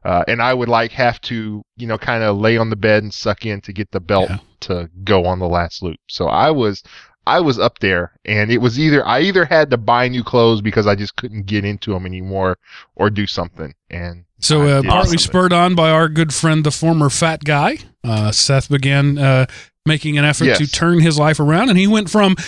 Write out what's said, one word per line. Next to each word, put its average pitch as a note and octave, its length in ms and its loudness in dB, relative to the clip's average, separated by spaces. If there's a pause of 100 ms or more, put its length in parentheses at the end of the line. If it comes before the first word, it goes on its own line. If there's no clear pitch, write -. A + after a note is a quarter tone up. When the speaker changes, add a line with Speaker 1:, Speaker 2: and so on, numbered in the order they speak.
Speaker 1:
Uh, F2 240 0
and A#2 140 -2
I B2+ 140 2
would, A#2+ 140 -2
like, A#2 240 0
have A#2+ 280 0
to, G#2+ 400 -8 (160)
you A#2 80 -14
know, A2 140 -6
kinda A2+ 340 -2
lay A2 240 2
on A2+ 140 -2
the G#2+ 40 -2
bed G#2+ 280 2
and G#2 100 -12
suck - 320 -6
in G2+ 160 -8
to G#2 120 -14
get G2+ 180 -8
the G2 80 -6
belt F#2 320 0
Speaker 2:
Yeah. F#2+ 60 -4 (240)
Speaker 1:
to F2 280 -6 (140)
go F#2+ 240 2
on F2+ 100 0
the F#2 100 -4
last F2 360 -4
loop. E2+ 140 -8 (100)
So - 200 -6
I G2 220 2
was, A2+ 320 -2 (460)
I D#3 120 2
was C#3+ 200 0
up A#2 200 -2
there, F2+ 340 -2 (120)
and G#2+ 260 -2
it A#2+ 80 2
was A#2+ 200 0
either, D3 260 2
I B2+ 160 0
either F#3 240 2
had D#3 260 2
to A#2+ 60 2
buy B2 300 2
new B2 160 -4
clothes A#2 380 2
because G#2 260 0
I G2+ 80 2
just G2+ 220 -8
couldn't G#2+ 280 -10
get G2+ 200 -4
into G2+ 300 -6
'em F#2 120 -6
anymore F#2 500 -4 (380)
or G2+ 160 0
do G#2 160 -2
something. E2 460 -10 (160)
And F2 360 -12 (140)
Speaker 2:
So, D3+ 280 0
Speaker 1:
I C#3+ 60 2
Speaker 2:
uh, C#3 80 2
Speaker 1:
did - 100 -2
Speaker 2:
partly E3+ 260 2
Speaker 1:
something. - 20 -
Speaker 2:
spurred F3+ 340 2
on F3+ 220 2
by D#3+ 140 4
our D#3+ 180 4
good D#3 260 -2
friend, D#3 300 0
the D3+ 80 0
former D#3+ 380 0
fat D#3+ 340 -2
guy, D#3 360 0 (240)
uh, G#2+ 280 0
Seth - 380 0
began, C#3 480 2
uh, C3+ 300 2 (400)
making D3+ 320 0
an C#3+ 60 4
effort D3 200 0
Speaker 1:
Yes. B2+ 140 4
Speaker 2:
to D3 80 0
turn E3+ 320 2
his D#3+ 180 4
life D3+ 220 2
around, E3 300 2
and F#3 100 4
he G3 80 4
went G#3 240 0
from, G3 240 4 (120)